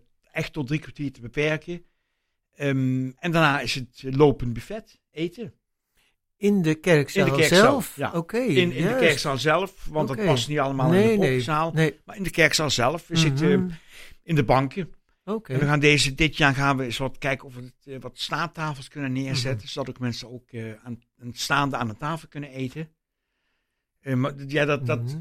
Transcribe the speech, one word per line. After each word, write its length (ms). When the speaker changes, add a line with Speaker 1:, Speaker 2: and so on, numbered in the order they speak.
Speaker 1:
echt 220
tot 140
drie 120
kwartier 320
te 100
beperken. 640
Ehm, 640
en 120
daarna 280
is 160
het, 300
eh, 80
lopend 400
buffet, 460
eten. 420
Speaker 2:
In 240
de 140
kerkzaal 500
Speaker 1:
In 60
de 60
kerkzaal, 220
Speaker 2:
zelf? 360
Speaker 1:
ja. 180
Speaker 2:
Oké, 240
Speaker 1:
In, 180
in 140
de 60
Speaker 2:
juist. 240
Speaker 1:
kerkzaal 380
zelf, 480
want 240
Speaker 2:
Oké. 80
Speaker 1:
dat 100
past 200
niet 120
allemaal 300
Speaker 2:
Nee, 240
Speaker 1:
in 60
de 60
Speaker 2:
nee, 100
Speaker 1:
popzaal. 360
Speaker 2:
nee. 340
Speaker 1:
Maar 100
in 80
de 60
kerkzaal 400
zelf. 380
We 60
Speaker 2:
Mhm. 100
Speaker 1:
zitten 480
in 120
de 80
banken. 500
Speaker 2:
Oké. 300
Speaker 1:
En 60
we 60
gaan 140
deze, 360
dit 220
jaar 180
gaan 220
we 60
eens 140
wat 200
kijken 300
of 80
we 60
het, 120
eh, 60
wat 180
staattafels 680
kunnen 240
neerzetten, 520
Speaker 2:
Mhm. 40
Speaker 1:
zodat 220
ook 100
mensen 320
ook, 200
eh, 120
aan, 180
aan, 120
staande 420
aan 120
de 100
tafel 300
kunnen 220
eten. 400
Eh, 140
maar 220
d-, 160
ja, 140
dat, 200
dat, 180
Speaker 2:
Mhm. 180